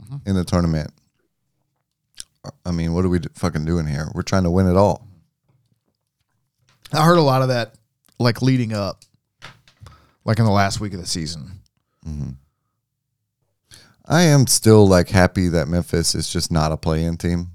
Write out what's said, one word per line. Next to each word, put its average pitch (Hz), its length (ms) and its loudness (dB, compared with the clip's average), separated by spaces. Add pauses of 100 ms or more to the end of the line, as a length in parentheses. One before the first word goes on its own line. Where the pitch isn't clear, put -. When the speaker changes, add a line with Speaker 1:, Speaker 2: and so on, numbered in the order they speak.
Speaker 1:
Mm-hmm. 123 260 -12
Speaker 2:
in 98 60 -2
the 90 80 -2
tournament. 82 480 -2 (1700)
I 90 80 -6
mean, 82 220 -2
what 87 120 0
are 92 40 0
we 87 100 0
d-, 73 140 -8
fucking 78 320 -4
doing 82 220 -2
here? 73 260 -6
We're 90 80 -6
trying 95 220 0
to 85 80 0
win 92 160 2
it 90 100 4
all. 98 300 2 (1900)
Speaker 1:
I 156 100 0
heard 170 140 6
a 165 60 4
lot 131 180 2
of 127 60 0
that, 120 260 -4 (460)
like, 117 240 0
leading 127 280 0
up, 101 300 -6 (1200)
like, 107 140 -2
in 110 80 2
the 110 60 2
last 98 280 0
week 101 140 -8
of 98 60 -12
the 85 80 -14
season. 78 520 -10 (480)
Speaker 2:
Mm-hmm. 73 220 -10 (1800)
I 160 160 2
am 143 240 6
still, 107 420 6
like, 90 220 4
happy 92 380 2
that 80 200 0
Memphis 85 460 -2
is - 160 -6
just - 220 -6
not 80 200 0
a 78 60 -4
play-in 82 400 -2
team. 87 380 -4